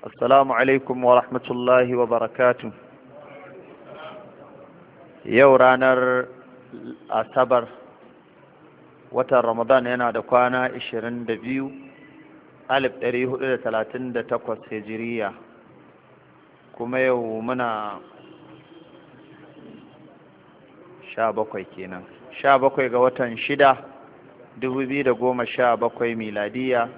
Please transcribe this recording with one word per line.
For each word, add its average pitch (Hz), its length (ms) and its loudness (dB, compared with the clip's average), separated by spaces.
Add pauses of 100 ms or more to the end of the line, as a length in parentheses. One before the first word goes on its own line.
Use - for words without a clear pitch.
السلام 135 460 2
عليكم 131 540 0
ورحمة 123 460 2
الله 123 440 2
وبركاته. 117 760 0 (2500)
Yau 131 320 8
ranar 127 720 4 (840)
Asabar, 120 580 0 (1400)
watan 127 320 2
Ramadan 117 420 2
yana 123 280 -2
da 113 80 -2
kwana 127 480 2
ishirin 120 560 -8
da 113 100 -4
biyu, 135 360 -8 (1000)
alif 131 220 0 (100)
ɗari 123 240 -2
hudu 127 200 -4
da 131 120 0
talatin 120 560 -6
da 117 100 -4
takwas 113 360 -6 (100)
Hijiriya. 110 640 -8 (1400)
Kuma 123 260 -6
yau 117 420 0
muna 113 580 -4 (3250)
sha 110 180 -2
bakwai 107 320 -6 (100)
kenan. 92 280 -14 (360)
Sha 139 180 4
bakwai 131 320 0
ga 120 100 0
watan 127 380 0
shida, 139 400 4 (800)
dubu 131 300 -4
biyu 139 160 -2
da 127 100 2
goma 123 320 0
sha 120 300 0
bakwai 117 400 -2
miladiya. 113 720 -4 (100)